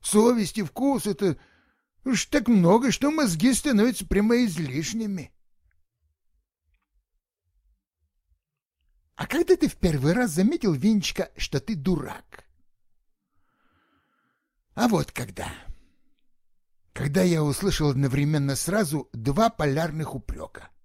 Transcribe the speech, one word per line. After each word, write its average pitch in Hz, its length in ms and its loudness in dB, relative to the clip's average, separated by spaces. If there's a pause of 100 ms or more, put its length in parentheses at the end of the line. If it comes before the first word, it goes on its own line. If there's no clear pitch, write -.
Совесть 220 560 2
и 214 60 -4
вкус — 247 440 -2
это 190 320 -2 (640)
уж 254 220 -2
так 285 220 0
много, 214 420 6
что 277 200 0
мозги 247 420 2
становятся 233 540 0
прямо 233 400 2
излишними. 170 840 -6 (3750)
А 147 100 -8
когда 339 300 2
ты - 120 0
в - 80 -6
первый 156 380 2
раз 240 160 0
заметил, 196 420 2
Венечка, 185 640 0
что - 240 -4
ты 220 140 -8
дурак? 151 720 -6 (2250)
А 240 140 0
вот 170 240 0
когда. - 400 -10 (1400)
Когда 143 280 0
я 165 220 4
услышал 151 460 0
одновременно 139 680 0
сразу 160 560 -2
два 143 380 0
полярных 156 640 -4
упрека. - 560 -12 (140)